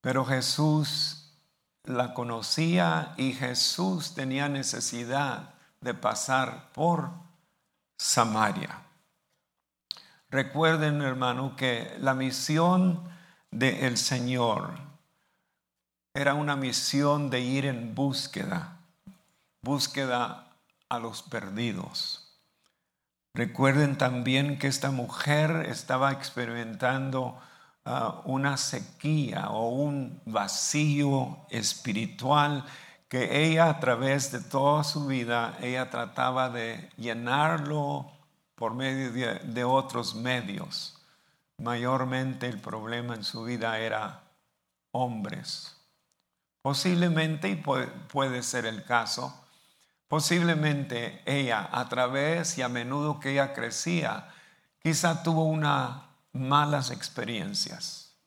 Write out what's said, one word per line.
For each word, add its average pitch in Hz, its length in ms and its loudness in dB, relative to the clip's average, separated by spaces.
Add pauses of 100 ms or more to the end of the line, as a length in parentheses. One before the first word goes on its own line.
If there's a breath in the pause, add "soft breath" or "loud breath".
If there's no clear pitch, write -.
Pero 127 240 2
Jesús 147 1080 0 (480)
la 123 320 -2
conocía 127 1000 0
y 131 160 0
Jesús 147 800 -2
tenía 135 340 -2
necesidad 127 1040 -4 (260 soft breath)
de 123 140 -4
pasar 120 760 -2
por 170 380 0 (880)
Samaria. 110 840 2 (1500 loud breath)
Recuerden, 147 760 4
hermano, 131 540 0
que 120 420 0
la 131 160 4
misión 165 880 4 (480 loud breath)
del 123 480 2
Señor 123 800 0 (1400)
era 143 200 4
una 147 200 0
misión 143 720 2
de 127 120 0
ir 135 260 0
en 117 300 -4
búsqueda, - 840 -4 (840)
búsqueda 127 840 -2 (420)
a 120 100 -2
los 113 240 -8
perdidos. 101 1120 -6 (960)
Recuerden 135 640 2
también 131 640 2
que 143 80 -2
esta 135 240 0
mujer 151 760 0
estaba 131 420 0
experimentando, 123 1300 -4 (440 loud breath)
ah, 123 400 -2
una 135 320 0
sequía 117 920 -2
o 110 180 -2
un 139 580 -2
vacío 139 1200 0
espiritual 131 1160 0 (440 loud breath)
que 131 380 2
ella, 160 220 6
a 151 100 2
través 131 540 2
de 123 80 -6
toda 143 420 4
su 147 240 -2
vida, 120 540 0
ella 127 300 -2
trataba 127 600 0
de 113 460 -6
llenarlo 143 1120 0 (460)
por 113 180 -2
medio 131 380 -2
de, 117 260 -2
de 120 260 -4
otros 123 520 0
medios. 113 840 -4 (560 soft breath)
Mayormente 127 920 -2
el 120 120 -6
problema 117 540 -6
en 107 80 -10
su 113 220 -8
vida 113 340 -2
era 107 460 -4 (680)
hombres. 113 840 -6 (840)
Posiblemente, 160 840 2
y 196 60 0
puede, 135 320 0
puede 131 560 -2
ser 120 240 -2
el 110 180 -6
caso, 123 520 0 (720 soft breath)
posiblemente 151 1160 2
ella, 123 480 0
a 123 160 -2
través 139 720 0
y 131 40 -2
a 123 60 0
menudo 139 500 -2
que 135 140 -4
ella 139 220 2
crecía, 117 720 -2 (540 loud breath)
quizá 165 400 2
tuvo 160 220 4
una 143 640 0 (240)
malas 139 580 2
experiencias. - 1200 -6 (120)